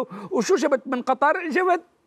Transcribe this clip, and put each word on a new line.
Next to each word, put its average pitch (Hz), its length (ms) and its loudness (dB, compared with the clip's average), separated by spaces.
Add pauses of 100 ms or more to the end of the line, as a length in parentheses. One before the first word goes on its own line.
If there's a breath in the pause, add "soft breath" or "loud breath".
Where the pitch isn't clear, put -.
(320 loud breath)
وشو 339 240 2
جبت 285 300 0
من 254 160 -4
قطر؟ 277 320 2 (160)
جبت، 349 320 0 (260)